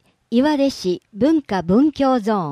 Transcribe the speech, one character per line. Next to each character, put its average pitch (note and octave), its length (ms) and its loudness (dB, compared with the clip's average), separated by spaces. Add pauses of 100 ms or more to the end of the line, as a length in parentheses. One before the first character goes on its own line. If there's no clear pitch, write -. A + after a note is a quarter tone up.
(300)
岩 C#4 260 2
出 C#4 140 0
市 F3+ 320 -6 (100)
文 C#4+ 280 2
化 F#3+ 220 -4
文 A#3+ 300 2
教 C4 280 0
ゾ G#3+ 120 -2
ー F3 200 -4